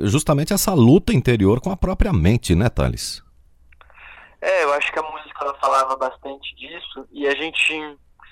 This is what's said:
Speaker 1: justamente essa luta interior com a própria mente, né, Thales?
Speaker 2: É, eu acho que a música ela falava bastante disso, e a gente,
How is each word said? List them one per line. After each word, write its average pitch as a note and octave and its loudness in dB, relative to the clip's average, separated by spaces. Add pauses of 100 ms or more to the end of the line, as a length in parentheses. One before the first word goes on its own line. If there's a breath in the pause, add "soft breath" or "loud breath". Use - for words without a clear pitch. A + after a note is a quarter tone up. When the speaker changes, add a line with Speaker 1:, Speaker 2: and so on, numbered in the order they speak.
Speaker 1:
justamente C#3+ 0
essa G3 0
luta D3+ 6
interior A#2 2
com F#3+ -6
a F#3+ -4
própria - 0
mente, C3+ 2
né, G2+ 2
Thales? - -4 (1200 loud breath)
Speaker 2:
É, F3+ 0
eu C#3+ 2
acho D3 -4
que - -8
a D#3+ -2
música D#3 -14
ela C#3+ -8
falava C3+ 0
bastante C3 -8
disso, C3+ -16
e C#3+ -6
a C#3 0
gente, D#3 -4 (360 soft breath)